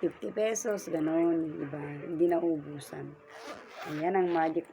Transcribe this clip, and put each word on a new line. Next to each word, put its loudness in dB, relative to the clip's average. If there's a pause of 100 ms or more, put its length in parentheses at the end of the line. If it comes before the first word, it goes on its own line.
fifty -2
pesos, 0
ganun, 2
di -6
ba? -8
Hindi 0
naubusan. 0 (880)
Ayan 2
ang 4
magic 2